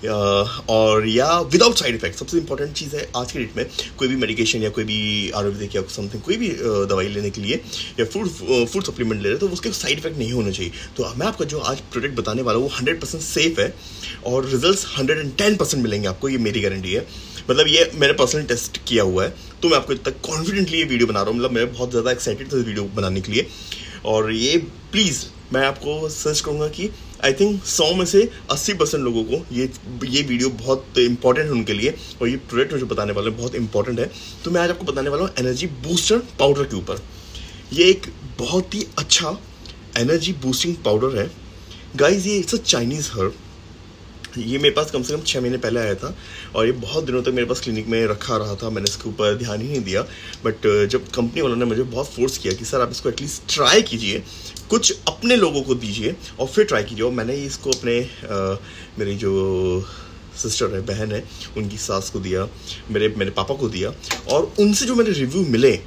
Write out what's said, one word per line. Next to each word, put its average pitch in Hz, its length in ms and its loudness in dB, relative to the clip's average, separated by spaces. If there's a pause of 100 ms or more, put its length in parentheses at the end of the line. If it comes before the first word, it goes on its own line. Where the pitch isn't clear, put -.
अ, 107 60 0 (560)
और 110 380 6
या 143 420 4
without 220 240 8
side 123 240 0
effect। 90 160 -2
सबसे 151 240 -4
important 143 360 -2
चीज़ 147 220 -6
है - 220 -6
आज 120 140 -4
के - 80 -6
date 110 180 -6
में 120 80 -2 (320)
कोई 135 100 2
भी 131 80 2
medication 113 480 0
या 107 60 2
कोई 107 140 -2
भी 107 480 -2
आयुर्वेदिक 101 440 -2
या 95 80 0
something, 104 380 -8
कोई 196 160 0
भी, 226 120 0
अ, 104 400 0
दवाई 95 180 2
लेने 101 220 -2
के 98 120 -6
लिए 104 200 -2 (380)
या 113 60 4
food, 196 220 -2
अ, 120 380 2
food 185 180 -2
supplement 110 380 -2
ले 98 80 2
रहे 120 80 2
हैं 196 100 0
तो 180 60 0
उसके 214 180 -4
साइड 147 280 -2
effect 160 180 -6
नहीं 120 140 -2
होने 110 200 0
चाहिए। 92 200 -4 (260)
तो 117 180 -4
मैं 160 120 -2
आपको 220 180 -2
जो 147 140 -6
आज 170 200 -2
product - 360 -4
बताने 117 260 -2
वाला 117 180 2
हूँ 139 100 2
वो - 60 -8
hundred 156 260 0
percent 151 220 -6
safe 160 360 2
है 180 160 2 (500)
और 127 200 0
results 139 400 2 (120)
hundred 139 200 2
and 143 200 -4
ten 208 180 4
percent 139 280 0
मिलेंगे 104 240 0
आपको, 92 220 -2
ये 131 80 0
मेरी 107 240 0
guarantee 95 320 0
है। 117 140 0 (420)
मतलब 147 180 6
ये 165 280 6
मैंने 143 180 6
personal 143 300 2
test - 340 -2 (100)
किया 113 160 4
हुआ 92 200 2
है 135 120 -2 (260)
तो 170 80 4
मैं 156 80 6
आपको 135 160 0
इतना 135 200 -4 (140)
कॉन्फिडेंटली 165 500 0
ये 160 60 2
वीडियो 120 240 4
बना 104 140 2
रहा 101 80 0
हूँ, 117 80 0
मतलब 123 140 2
मैं 120 220 0
बहुत 123 180 -4
ज़्यादा 120 200 2
excited 127 420 -4
था 135 40 2
इस 120 80 2
video 104 180 -4
बनाने 98 380 -2
के 104 100 -6
लिए। 117 160 0 (580)
और 110 260 2
ये 123 260 2 (340)
please 190 340 0 (280)
मैं 135 140 4
आपको 151 420 -2
सजेस्ट 151 360 -2
करूँगा 151 220 -2
कि 175 220 -4 (360)
I 135 80 6
think 202 320 2
सौ 160 280 2
में 185 120 2
से 202 240 6 (220)
अस्सी 147 220 0
परसेंट 151 300 2
लोगों 113 200 2
को 131 220 -2 (100)
ये, 127 140 0 (340)
ये 127 180 0
video 127 280 2
बहुत 127 480 0
important 127 480 6
है 151 60 -2
उनके 107 220 0
लिए 120 220 0 (260)
और 120 60 2
ये 131 100 0
product 120 360 0
मुझे 131 120 -2
बताने 104 260 -2
वाला 101 180 0
है 110 80 -6
बहुत 123 180 -4
important 117 440 0
है। 127 120 -2 (340)
तो 170 60 0
मैं 175 100 4
आज 175 80 4
आपको 170 160 -4
बताने 139 240 0
वाला 147 140 0
हूँ 190 140 -2
energy 127 300 0
booster 165 500 2
पाउडर 143 460 4
के 120 120 -4
ऊपर। 95 260 -6 (720)
ये 165 120 6
एक 190 220 6 (320)
बहुत 180 340 0
ही 208 140 -4 (100)
अच्छा 165 400 0 (600)
energy 160 360 2
boosting 135 420 -2
powder 117 440 2
है। - 120 -2 (640)
Guys, 180 300 4
ये 202 180 2
it's - 120 -2
a - 80 -2
Chinese 135 520 0
herb। 98 160 0 (1040)
ये 120 200 -2
मेरे 143 140 6
पास 151 200 0
कम 131 120 -2
से 135 100 -4
कम 156 80 -4
छः 139 200 -2
महीने 123 160 0
पहले 120 220 0
आया 107 160 0
था - 220 -8 (380)
और 110 100 4
ये 123 60 4
बहुत 123 320 -2
दिनों 127 180 0
तक 123 60 0
मेरे 123 180 2
पास 120 140 -2
क्लिनिक 110 280 -4
में 113 200 2
रखा 107 300 -2
रहा 104 180 -2
था, 113 140 -6
मैंने 101 200 -2
इसके - 200 -8
ऊपर 104 260 2
ध्यान 110 260 -4
ही 123 60 -6
नहीं 139 140 -4
दिया। 95 240 -2 (400)
But, 110 200 -2
अ, 104 200 6
जब 127 260 -2
company 120 300 0
वालों 120 140 2
ने 120 100 0
मुझे 117 180 0
बहुत 127 220 -4
force 127 320 0
किया 92 160 -2
कि 113 120 -6
"सर, 131 160 0
आप 120 100 0
इसको 123 180 -2
एटलीस्ट - 440 -4
try 151 280 8
कीजिए, - 420 -2 (460)
कुछ - 260 4 (120)
अपने 233 280 2
लोगों 156 260 4
को 127 140 2
दीजिए 113 400 -4 (240)
और 131 80 0
फिर 214 180 4
try 110 180 2
कीजिए।" 110 220 -2
और 123 60 2
मैंने 120 240 -2
इसको 143 360 -4
अपने, 120 280 2 (240)
अ, 98 360 -2 (400)
मेरी 101 160 -2
जो 95 720 0 (580)
sister 113 220 -2
है, 95 160 -2
बहन 107 300 -4
है, - 180 -6 (280)
उनकी 107 200 -6
सास 98 320 -4
को 101 100 -6
दिया, 92 300 -2 (420)
मेरे, 107 260 2
मेरे 98 140 0
पापा - 240 -2
को 135 140 -2
दिया 95 240 -4 (340)
और 151 320 2
उनसे 208 260 6
जो 254 100 2
मेरे 226 160 6
review 143 300 0
मिले 120 460 6